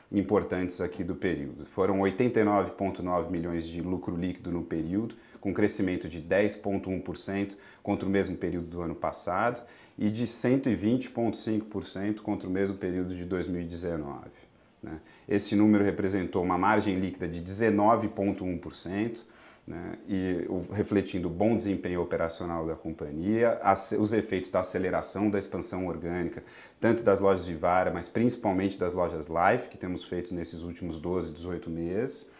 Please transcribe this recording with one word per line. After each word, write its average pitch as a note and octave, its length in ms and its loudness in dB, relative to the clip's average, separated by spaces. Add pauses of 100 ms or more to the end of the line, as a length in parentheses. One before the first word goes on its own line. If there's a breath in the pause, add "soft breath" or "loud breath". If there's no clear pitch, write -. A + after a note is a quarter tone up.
(120)
importantes F#2+ 680 2
aqui F2+ 220 -4
do F2 140 -4
período. D2 500 -4
Foram F#2+ 340 2
oitenta A2 380 4
e A2 60 6
nove G2+ 280 4
ponto F#2 300 -4
nove F2 300 0
milhões E2+ 340 -2
de E2+ 140 -6
lucro F2+ 340 -4
líquido F2+ 380 -4
no E2+ 100 -2
período, F2 540 -2 (240 loud breath)
com G2 120 -2
crescimento F#2+ 560 0
de E2 120 -8
dez G2 340 2
ponto G2 340 -4
um F#2 120 -2
por - 160 -8
cento G2 400 -4 (260 loud breath)
contra G2 240 -2
o F#2+ 40 0
mesmo F#2+ 260 2
período E2+ 320 -4
do F2 140 -6
ano E2 120 -4
passado F#2 640 -2 (380 loud breath)
e G#2+ 120 2
de A2+ 160 -2
cento C3 420 2
e A2 80 4
vinte A2+ 340 0
ponto A#2 260 -2
cinco G#2+ 300 -2
por G2 200 -6
cento G#2 360 -4
contra F#2+ 240 -4
o F#2 40 -4
mesmo G2 260 0
período F2+ 400 -4
de F2 80 -8
dois F2 240 -2
mil F2 140 -2
e - 20 -6
dezenove, E2 640 -6 (500 soft breath)
né? D#2 180 -12 (300 loud breath)
Esse G2+ 280 2
número G#2 260 8
representou F#2+ 600 2
uma F2+ 160 2
margem G2+ 420 4
líquida F#2 260 -2
de E2+ 140 -6
dezenove G#2 640 4
ponto G2 380 -2
um F2+ 120 -2
por E2 200 -10
cento, G#2+ 500 -4 (400 loud breath)
né? F2 400 -10
E F#2 420 0
o, F2+ 240 -4
refletindo G2 540 0
o F2 40 0
bom G#2 260 4
desempenho F2+ 460 0
operacional E2 640 -2
da D#2+ 80 -2
companhia, F#2 880 0
as, G2 300 4
os G#2+ 200 2
efeitos G2 380 0
da F#2 100 2
aceleração F#2 720 0
da G2+ 80 0
expansão F#2 480 -4
orgânica, E2+ 560 -4 (360 loud breath)
tanto A2+ 240 2
das G2 160 6
lojas F#2+ 280 4
Vivara, F2+ 440 2
mas E2+ 160 -4
principalmente G2 720 2
das F2 140 0
lojas E2 360 -2
Life, F#2+ 420 2
que - 80 -18
temos F2+ 260 -6
feito F2+ 300 -6
nesses E2 280 -6
últimos E2+ 360 -8
doze, E2 340 -2
dezoito E2+ 380 -8
meses, F2+ 680 -4